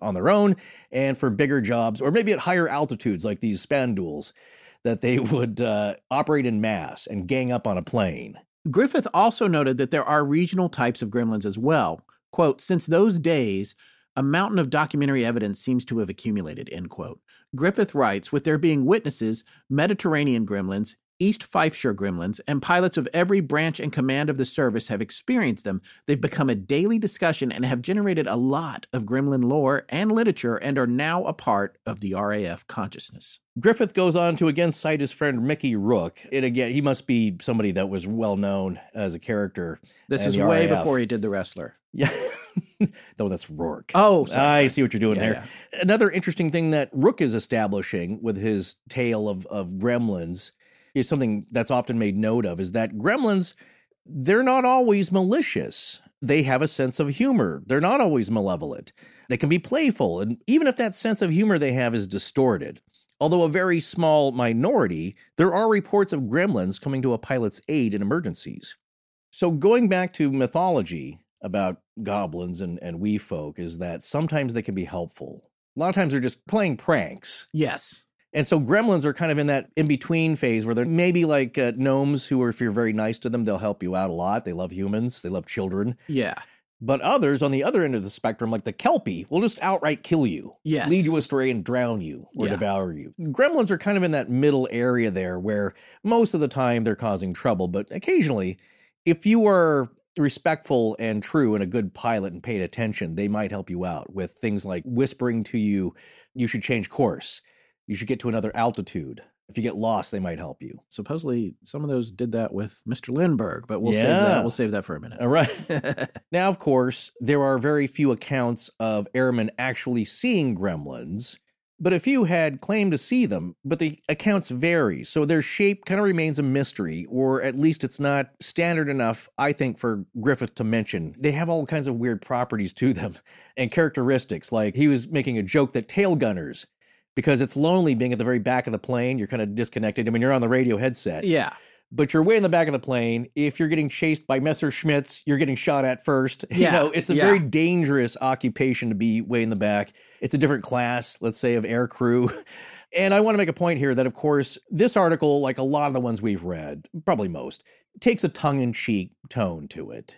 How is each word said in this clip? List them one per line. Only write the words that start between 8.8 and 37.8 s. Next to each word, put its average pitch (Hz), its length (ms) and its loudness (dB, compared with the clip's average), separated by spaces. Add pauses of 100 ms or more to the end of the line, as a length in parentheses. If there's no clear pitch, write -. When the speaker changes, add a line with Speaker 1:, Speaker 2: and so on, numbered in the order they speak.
Speaker 2:
also 214 320 4
noted 147 320 2
that 131 140 0
there 151 120 0
are 147 200 2
regional 175 440 0
types 120 320 -2
of 107 100 -6
gremlins 113 340 0
as 101 120 -4
well. 110 480 0 (280)
Quote, 156 280 2
"Since 175 260 -2
those 175 340 4
days, 117 560 0 (400)
a 131 60 -2
mountain 180 360 2
of 143 120 0
documentary 143 540 0
evidence 107 360 -2
seems 127 240 -2
to 117 140 -4
have 104 100 -2
accumulated," 92 640 -6
end 90 180 -10
quote. - 300 -12 (340)
Griffith 190 400 0
writes, 110 380 0
"With 147 100 0
there 156 160 2
being 147 260 2
witnesses, 139 600 0 (260)
Mediterranean 147 760 2
gremlins, 98 520 -4 (240)
East 202 280 0
Fifeshire 160 460 0
gremlins, 95 540 -4
and 143 120 0
pilots 175 360 2
of 135 180 0
every 180 260 2
branch 151 380 -2
and 147 140 -6
command 139 360 0
of 143 80 0
the 135 80 0
service 120 440 -2
have 107 120 -2
experienced 156 640 -2
them. 95 180 -4 (260)
They've 143 140 2
become 139 300 0
a 117 60 2
daily 156 420 2
discussion 165 540 -2
and 123 120 -4
have 127 180 -2
generated 185 440 0
a 98 80 -2
lot 135 580 -2
of 123 120 -2
gremlin 131 400 2
lore 135 440 2
and 185 220 -2
literature 196 460 0
and 139 200 -4
are 127 120 2
now 151 360 0
a - 80 -4
part 101 540 -2
of 101 140 -8
the 95 140 -4
R 101 180 -2
A 104 120 -2
F 85 220 -8
consciousness." - 720 -12 (220)
Speaker 1:
Griffith 220 340 2
goes 180 220 4
on 175 200 2
to 165 120 2
again 160 240 2
cite 156 260 -2
his 139 140 -2
friend 131 340 0
Mickey 139 300 0
Rook. 98 420 2 (140)
And 131 120 0
again, 123 280 0
he 143 80 0
must 139 260 0
be 110 340 2
somebody 110 300 0
that 98 180 0